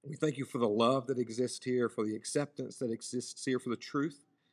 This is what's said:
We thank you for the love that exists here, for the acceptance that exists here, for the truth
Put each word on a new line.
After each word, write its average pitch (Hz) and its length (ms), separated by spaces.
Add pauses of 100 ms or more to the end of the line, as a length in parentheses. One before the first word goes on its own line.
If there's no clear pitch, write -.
We 151 60
thank 147 240
you 135 60
for - 140
the 117 100
love 123 400
that 127 100
exists 120 460
here, 123 240
for 110 180
the 110 80
acceptance - 600
that 117 160
exists - 520
here, 131 140
for 123 120
the 110 60
truth - 500 (260)